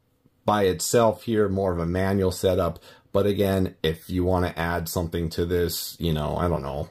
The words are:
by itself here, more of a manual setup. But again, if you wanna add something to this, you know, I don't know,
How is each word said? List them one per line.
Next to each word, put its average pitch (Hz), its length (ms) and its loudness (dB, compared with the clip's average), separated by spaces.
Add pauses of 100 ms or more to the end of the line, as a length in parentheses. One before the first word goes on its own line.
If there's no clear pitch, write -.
(440)
by 104 200 2
itself 107 600 2
here, 107 240 2
more 98 240 0
of 87 80 -2
a 85 60 -2
manual 92 460 0
setup. 90 480 0 (320)
But 98 140 2
again, 95 560 0
if - 260 -2
you 90 160 -2
wanna 90 320 0
add 85 320 -2
something 85 420 -4
to 85 160 -2
this, 87 540 -2
you 82 140 0
know, 73 240 -2
I 85 100 0
don't 80 140 0
know, 69 300 -8